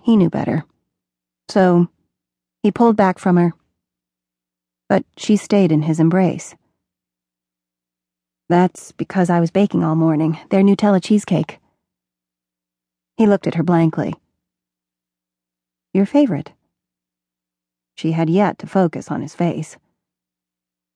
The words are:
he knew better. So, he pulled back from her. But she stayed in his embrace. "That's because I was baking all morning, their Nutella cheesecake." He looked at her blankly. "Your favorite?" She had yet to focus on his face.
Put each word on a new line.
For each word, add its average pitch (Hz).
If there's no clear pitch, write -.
he 233
knew 175
better. -
So, 175
he 208
pulled 233
back 190
from 180
her. 175
But 190
she -
stayed 196
in 151
his 156
embrace. 170
"That's 175
because 180
I 175
was 165
baking 185
all 160
morning, 160
their 196
Nutella 202
cheesecake." -
He 220
looked 202
at -
her 165
blankly. 165
"Your 196
favorite?" 240
She 160
had 160
yet 190
to -
focus -
on 147
his 147
face. 165